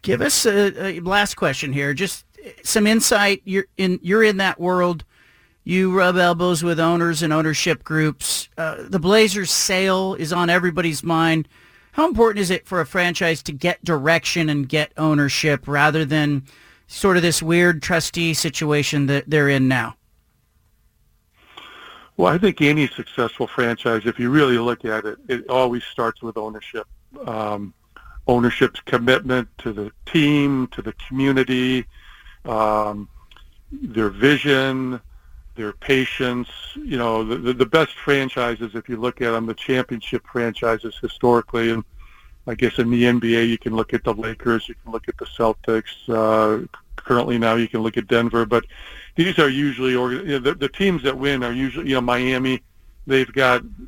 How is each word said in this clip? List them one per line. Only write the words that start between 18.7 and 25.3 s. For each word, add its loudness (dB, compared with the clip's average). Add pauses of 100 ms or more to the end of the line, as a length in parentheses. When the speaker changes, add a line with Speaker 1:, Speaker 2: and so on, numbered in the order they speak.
Speaker 1:
that -2
they're 4
in 4
now? -2 (2250)
Speaker 2:
Well, 6
I 2
think 2
any 4
successful -6
franchise, -2
if -2
you 0
really 4
look -2
at -4
it, -8 (120)
it -6